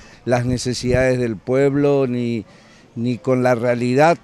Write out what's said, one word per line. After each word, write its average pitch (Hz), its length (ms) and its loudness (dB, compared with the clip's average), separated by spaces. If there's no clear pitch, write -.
las 120 220 0
necesidades 123 760 -2
del 117 160 -4
pueblo, 139 720 0
ni, 120 360 -4
ni 120 220 -4
con 127 260 0
la 123 100 4
realidad 123 680 2